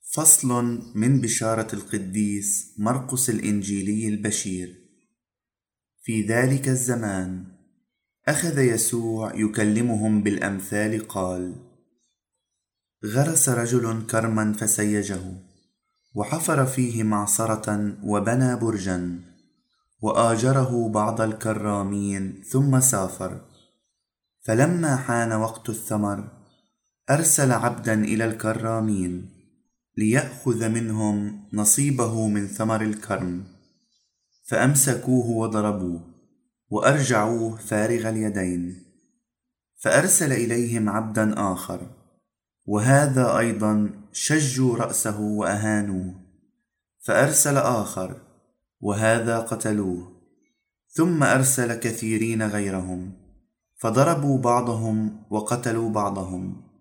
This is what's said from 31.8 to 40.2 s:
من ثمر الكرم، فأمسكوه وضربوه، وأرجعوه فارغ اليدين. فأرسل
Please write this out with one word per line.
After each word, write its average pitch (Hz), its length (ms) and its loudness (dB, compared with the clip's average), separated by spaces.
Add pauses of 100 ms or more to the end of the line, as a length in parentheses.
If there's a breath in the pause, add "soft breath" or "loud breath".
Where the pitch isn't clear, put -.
من 104 180 0
ثمر 110 360 -2
الكرم، 95 600 -4 (1040)
فأمسكوه 127 840 2
وضربوه، 104 720 -2 (680)
وأرجعوه 113 840 2
فارغ 110 520 0
اليدين. 92 760 -4 (1000)
فأرسل 160 500 4